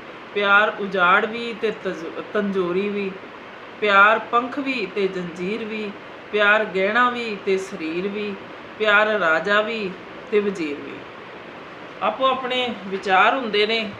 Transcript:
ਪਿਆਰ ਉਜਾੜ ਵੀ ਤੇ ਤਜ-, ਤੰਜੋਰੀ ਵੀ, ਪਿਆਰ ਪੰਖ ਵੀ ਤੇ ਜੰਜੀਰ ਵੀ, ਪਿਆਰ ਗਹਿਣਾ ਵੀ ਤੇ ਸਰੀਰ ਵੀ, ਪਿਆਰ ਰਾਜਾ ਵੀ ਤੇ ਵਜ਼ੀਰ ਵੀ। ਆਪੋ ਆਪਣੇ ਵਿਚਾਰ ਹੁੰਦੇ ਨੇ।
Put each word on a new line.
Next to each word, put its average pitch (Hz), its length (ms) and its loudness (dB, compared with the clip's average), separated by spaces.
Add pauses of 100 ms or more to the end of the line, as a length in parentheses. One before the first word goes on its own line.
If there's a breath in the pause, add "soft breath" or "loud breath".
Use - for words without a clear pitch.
(340)
ਪਿਆਰ 202 460 4
ਉਜਾੜ 196 460 4
ਵੀ 233 340 -6
ਤੇ 220 100 0
ਤਜ-, 165 520 -6 (100)
ਤੰਜੋਰੀ 196 560 0
ਵੀ, 202 220 -2 (680)
ਪਿਆਰ 208 380 8
ਪੰਖ 240 400 0
ਵੀ 262 280 -2
ਤੇ 190 220 0
ਜੰਜੀਰ 180 560 -4
ਵੀ, 214 260 -6 (420)
ਪਿਆਰ 208 320 4
ਗਹਿਣਾ 202 460 2
ਵੀ 233 260 -4 (100)
ਤੇ 190 120 2
ਸਰੀਰ 180 500 -4
ਵੀ, 202 260 -4 (440)
ਪਿਆਰ 214 280 6
ਰਾਜਾ 196 540 4
ਵੀ 214 300 -2 (400)
ਤੇ 208 100 4
ਵਜ਼ੀਰ 175 400 -2
ਵੀ। 135 120 -12 (1080)
ਆਪੋ 220 240 0
ਆਪਣੇ 247 480 -2 (120)
ਵਿਚਾਰ 196 480 4
ਹੁੰਦੇ 214 320 2
ਨੇ। 220 340 -2